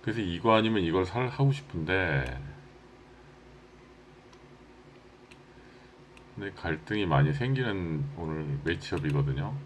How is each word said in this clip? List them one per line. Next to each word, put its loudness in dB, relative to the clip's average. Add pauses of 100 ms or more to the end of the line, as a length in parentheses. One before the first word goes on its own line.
그래서 -4
이거 4
아니면 4
이걸 2
살, -2
하고 2
싶은데, -2 (4000)
근데 -8
갈등이 -2
많이 4
생기는 -2 (140)
오늘 -6
매치업이거든요. -2 (120)